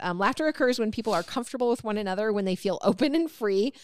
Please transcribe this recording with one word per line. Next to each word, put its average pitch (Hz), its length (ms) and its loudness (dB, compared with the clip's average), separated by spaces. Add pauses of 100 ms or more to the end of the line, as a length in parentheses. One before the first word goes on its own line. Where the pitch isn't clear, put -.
um, 175 160 -4
laughter 247 300 2
occurs 254 320 2
when 220 100 0
people 220 240 -4
are 170 80 2
comfortable 240 480 -2
with 233 140 0
one 214 140 -2
another, 208 340 0
when 202 140 0
they 185 100 0
feel 185 260 -2
open 262 320 2
and 330 160 2
free. 208 440 0 (100)